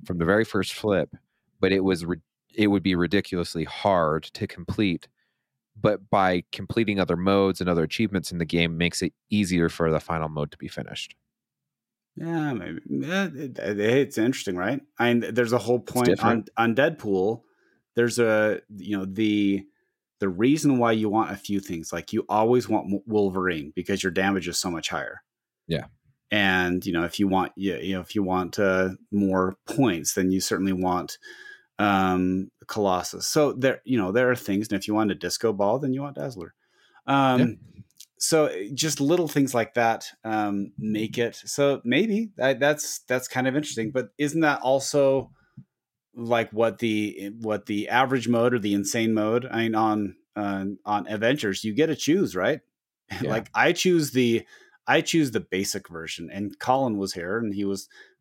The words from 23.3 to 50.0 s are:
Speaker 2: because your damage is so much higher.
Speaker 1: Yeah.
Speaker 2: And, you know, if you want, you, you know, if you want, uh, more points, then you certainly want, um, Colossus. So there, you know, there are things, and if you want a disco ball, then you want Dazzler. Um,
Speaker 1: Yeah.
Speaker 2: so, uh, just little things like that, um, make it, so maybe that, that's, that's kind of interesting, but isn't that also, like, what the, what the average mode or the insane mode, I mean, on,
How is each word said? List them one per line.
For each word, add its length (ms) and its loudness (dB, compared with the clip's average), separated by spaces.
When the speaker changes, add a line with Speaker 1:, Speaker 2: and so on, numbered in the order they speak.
Speaker 2:
because 260 -4
your 120 0
damage 340 0
is 100 -4
so 140 -4
much 160 -6
higher. 360 -8
Speaker 1:
Yeah. 200 -4
Speaker 2:
And, 540 2
you 80 -2
know, 100 0
if 160 -6
you 80 2
want, 300 0
you, 200 -2
you 180 -4
know, 60 -6
if 140 -10
you 80 0
want, 360 -2
uh, 320 2
more 540 2
points, 480 0
then 180 2
you 80 2
certainly 340 0
want, 440 -2
um, 680 2
Colossus. 600 -2
So 240 2
there, 320 0
you 140 0
know, 160 0
there 180 4
are 40 2
things, 340 -2
and 100 0
if 80 -12
you 60 -2
want 180 2
a 40 -2
disco 360 -2
ball, 280 0
then 140 -2
you 80 -6
want 140 -10
Dazzler. 380 -10
Um, 340 2
Speaker 1:
Yeah. 60 6
Speaker 2:
so, 280 2
uh, 80 0
just 280 -2
little 260 2
things 260 2
like 220 0
that, 320 0
um, 540 -2
make 400 -4
it, 180 -2
so 480 0
maybe 540 0
that, 220 0
that's, 400 0
that's 280 -2
kind 200 -2
of 80 0
interesting, 360 -4
but 260 -4
isn't 240 -2
that 200 2
also, 680 2
like, 380 0
what 260 0
the, 520 -2
what 240 -4
the 240 -4
average 400 2
mode 240 4
or 60 0
the 140 0
insane 400 0
mode, 360 0
I 140 -2
mean, 120 -2
on, 400 0